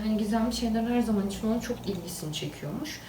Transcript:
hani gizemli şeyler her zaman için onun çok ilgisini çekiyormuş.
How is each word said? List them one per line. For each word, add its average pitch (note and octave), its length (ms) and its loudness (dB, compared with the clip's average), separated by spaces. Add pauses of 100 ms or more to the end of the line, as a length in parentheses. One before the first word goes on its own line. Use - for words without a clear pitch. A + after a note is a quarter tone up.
hani G#3+ 140 2
gizemli A3+ 380 2
şeyler A3+ 280 2
her A#3+ 180 4
zaman G#3 260 4
için G#3 200 -2
onun A#3 120 2
çok A#3+ 180 -2 (120)
ilgisini E3+ 440 -4
çekiyormuş. D#3+ 760 -6